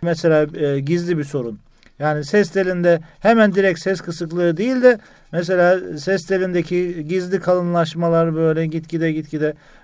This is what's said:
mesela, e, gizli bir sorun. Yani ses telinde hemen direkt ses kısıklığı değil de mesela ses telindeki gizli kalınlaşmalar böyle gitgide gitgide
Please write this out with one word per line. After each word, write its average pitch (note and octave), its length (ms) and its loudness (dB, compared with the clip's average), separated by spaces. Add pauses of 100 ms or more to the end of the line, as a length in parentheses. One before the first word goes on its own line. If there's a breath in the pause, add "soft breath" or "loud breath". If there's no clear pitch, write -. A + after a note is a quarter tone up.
mesela, D#3+ 520 2
e, C#3+ 260 -2
gizli F3 380 -2
bir D3 60 -4
sorun. A#2+ 340 -6 (400 soft breath)
Yani D3+ 260 -2
ses G3+ 260 2
telinde F3 500 2 (200 loud breath)
hemen G#3+ 340 4
direkt F#3+ 260 2
ses F#3+ 200 -2
kısıklığı E3+ 560 -2
değil B3 260 0
de B3 160 6 (340 soft breath)
mesela F3+ 640 2
ses F3+ 280 -2
telindeki F3+ 840 -2
gizli F3+ 320 -2
kalınlaşmalar E3+ 920 0
böyle D#3+ 320 0
gitgide D#3+ 460 -4
gitgide D3+ 420 -4 (300 soft breath)